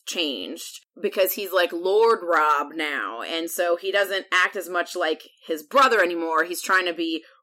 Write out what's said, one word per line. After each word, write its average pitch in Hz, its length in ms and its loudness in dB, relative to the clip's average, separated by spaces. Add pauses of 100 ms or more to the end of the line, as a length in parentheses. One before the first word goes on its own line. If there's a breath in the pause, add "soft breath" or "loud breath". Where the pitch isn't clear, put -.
changed 147 720 -6 (200)
because 196 340 0
he's, 196 180 -6
like, 175 220 2
Lord 202 500 4
Robb 151 500 2
now. 131 480 -4
And 165 300 -6
so 175 240 0
he 190 160 -4
doesn't 190 400 0
act 185 240 2
as 170 140 -8
much 175 260 -4
like 160 280 -2 (220)
his 156 160 -4
brother 240 400 4
anymore. 165 440 0
He's 175 160 -6
trying 185 240 2
to 175 80 -2
be 165 300 -4 (200 soft breath)